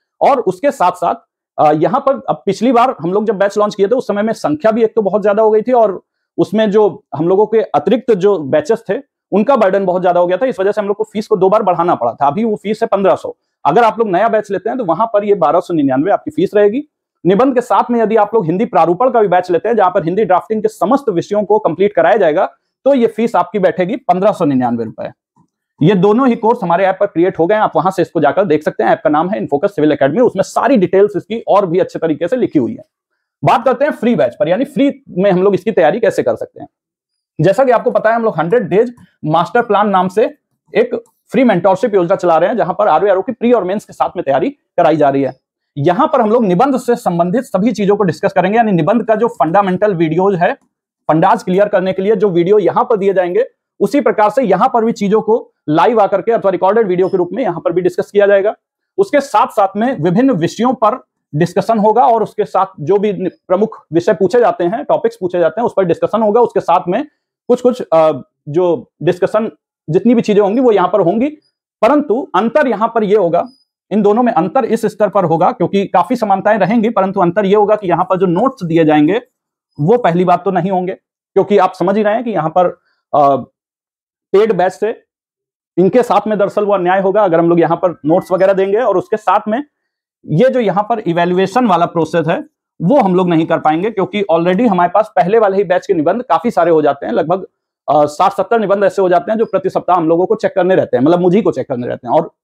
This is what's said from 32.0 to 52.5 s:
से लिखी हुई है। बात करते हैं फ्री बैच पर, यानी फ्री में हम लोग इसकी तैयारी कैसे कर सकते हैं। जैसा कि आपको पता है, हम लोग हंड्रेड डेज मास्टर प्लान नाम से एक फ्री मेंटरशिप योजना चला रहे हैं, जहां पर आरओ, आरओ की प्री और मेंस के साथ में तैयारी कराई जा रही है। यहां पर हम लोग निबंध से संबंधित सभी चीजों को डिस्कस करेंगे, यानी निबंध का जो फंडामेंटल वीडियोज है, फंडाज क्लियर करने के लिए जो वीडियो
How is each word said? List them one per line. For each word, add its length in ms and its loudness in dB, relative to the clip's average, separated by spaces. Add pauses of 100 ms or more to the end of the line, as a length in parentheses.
से 80 -2
लिखी 220 -2
हुई 160 -2
है। 100 -18 (600)
बात 200 2
करते 200 0
हैं 80 -2
फ्री 220 -2
बैच 200 0
पर, 140 -4
यानी 160 -2
फ्री 440 -2
में 220 0
हम 120 0
लोग 120 2
इसकी 180 -4
तैयारी 280 0
कैसे 220 -2
कर 140 -2
सकते 240 -14
हैं। 80 -16 (720)
जैसा 240 2
कि 60 0
आपको 200 0
पता 200 -2
है, 60 0
हम 80 -4
लोग 140 -2
हंड्रेड 300 -2
डेज 260 0 (300)
मास्टर 380 0
प्लान 260 0
नाम 200 0
से 280 -2 (380)
एक 200 0 (360)
फ्री 140 2
मेंटरशिप 500 2
योजना 220 2
चला 220 2
रहे 120 2
हैं, 60 -4
जहां 180 -2
पर 140 0
आरओ, 220 2
आरओ 120 2
की 100 -6
प्री 200 0
और 120 2
मेंस 200 -6
के 80 -20
साथ 240 -4
में 80 -6
तैयारी 260 -2
कराई 460 0
जा 120 2
रही 140 0
है। 180 -6 (380)
यहां 280 2
पर 140 0
हम 100 0
लोग 140 2
निबंध 340 2
से 180 -2
संबंधित 480 -2
सभी 280 -2
चीजों 240 0
को 80 0
डिस्कस 280 -2
करेंगे, 240 0
यानी 160 2
निबंध 320 0
का 100 0
जो 140 0
फंडामेंटल 680 0
वीडियोज 400 0
है, 200 0 (540)
फंडाज 340 2
क्लियर 260 0
करने 240 -2
के 100 -4
लिए 140 0
जो 120 0
वीडियो 300 2